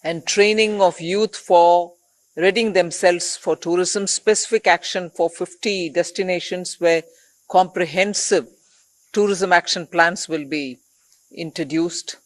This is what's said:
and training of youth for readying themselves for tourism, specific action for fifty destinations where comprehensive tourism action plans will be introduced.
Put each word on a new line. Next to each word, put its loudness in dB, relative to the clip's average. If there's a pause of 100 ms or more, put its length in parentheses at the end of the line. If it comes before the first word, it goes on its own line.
and -4
training -2
of 2
youth -4
for 4 (440)
readying 0
themselves 0
for -2
tourism, -2
specific 0
action 0
for -2
fifty -4
destinations -4
where 2 (480)
comprehensive 0 (680)
tourism 2
action 2
plans 0
will -4
be -6 (540)
introduced. -6